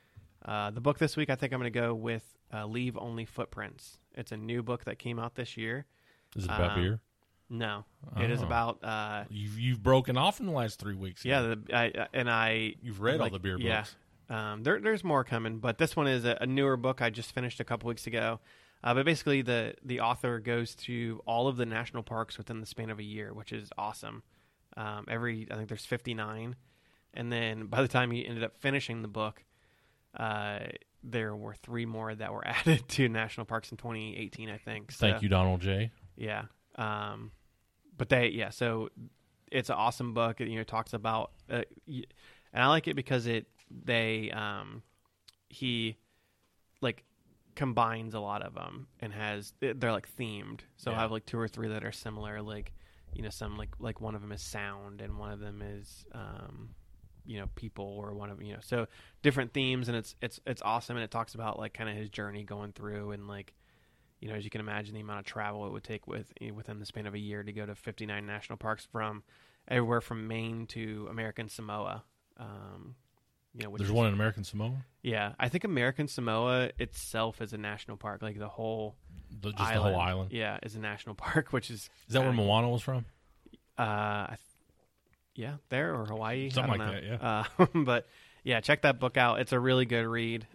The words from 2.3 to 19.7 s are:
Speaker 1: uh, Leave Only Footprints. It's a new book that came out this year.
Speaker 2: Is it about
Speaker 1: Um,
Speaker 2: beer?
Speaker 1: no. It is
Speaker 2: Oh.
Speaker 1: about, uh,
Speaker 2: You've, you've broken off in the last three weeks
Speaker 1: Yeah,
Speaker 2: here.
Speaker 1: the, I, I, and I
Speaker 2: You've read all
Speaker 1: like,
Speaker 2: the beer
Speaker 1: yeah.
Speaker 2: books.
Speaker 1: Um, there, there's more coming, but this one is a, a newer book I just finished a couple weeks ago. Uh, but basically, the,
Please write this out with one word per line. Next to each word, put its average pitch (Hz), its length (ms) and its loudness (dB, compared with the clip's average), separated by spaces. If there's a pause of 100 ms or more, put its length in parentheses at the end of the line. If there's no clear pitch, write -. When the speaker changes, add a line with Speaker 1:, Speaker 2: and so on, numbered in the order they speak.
Speaker 1:
uh, 107 140 -4
Leave 120 300 -2
Only 113 280 -4
Footprints. - 720 -8 (160)
It's - 180 -8
a 107 60 -6
new 117 260 -2
book 120 220 -4
that 110 140 -4
came 117 200 -4
out 117 160 -6
this 120 220 -6
year. 117 280 -4 (500)
Speaker 2:
Is 98 100 -2
it 90 60 0
about 87 260 2
Speaker 1:
Um, 90 40 4
Speaker 2:
beer? 101 180 4 (500)
Speaker 1:
no. 107 360 -4 (320)
It 117 120 4
is 117 120 2
Speaker 2:
Oh. 117 40 0
Speaker 1:
about, 117 380 2
uh, 107 460 -2
Speaker 2:
You've, 104 300 -6
you've 120 240 2
broken 131 320 8
off 156 240 4
in 254 60 -4
the 185 60 0
last 120 280 0
three 101 160 -4
weeks 95 300 -6
Speaker 1:
Yeah, 131 160 6
Speaker 2:
here. 113 140 2
Speaker 1:
the, 107 200 -4
I, 120 100 8
I, - 280 0
and 123 160 2
I 113 520 4
Speaker 2:
You've 104 200 -6
read 117 140 4
all 147 100 2
Speaker 1:
like, 92 80 0
Speaker 2:
the 95 60 -4
beer 92 200 0
Speaker 1:
yeah. 110 220 2
Speaker 2:
books. - 140 -12 (340)
Speaker 1:
Um, 107 340 -2
there, 175 160 6
there's 208 240 2
more 147 200 6
coming, 113 360 0
but 113 200 0
this 160 160 4
one 147 120 4
is 127 160 4
a, 120 160 4
a - 60 2
newer 135 320 4
book 127 240 2
I 117 80 4
just 113 240 -6
finished 123 260 -4
a 123 40 -2
couple 113 240 -2
weeks 117 200 -4
ago. 113 320 0 (440)
Uh, 120 100 4
but 135 120 6
basically, 147 360 4
the, 117 320 2 (100)